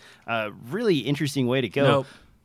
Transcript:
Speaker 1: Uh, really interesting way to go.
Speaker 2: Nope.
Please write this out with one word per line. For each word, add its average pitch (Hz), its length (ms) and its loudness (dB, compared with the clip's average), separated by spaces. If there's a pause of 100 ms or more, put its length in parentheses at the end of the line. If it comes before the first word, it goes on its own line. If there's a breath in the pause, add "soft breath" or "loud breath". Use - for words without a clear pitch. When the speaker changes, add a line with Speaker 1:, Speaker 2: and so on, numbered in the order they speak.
(260 loud breath)
Speaker 1:
Uh, 110 240 -4 (200)
really 196 280 0
interesting 139 480 0
way 131 160 2
to 110 80 -2
go. 139 140 0
Speaker 2:
Nope. 139 220 4 (380 loud breath)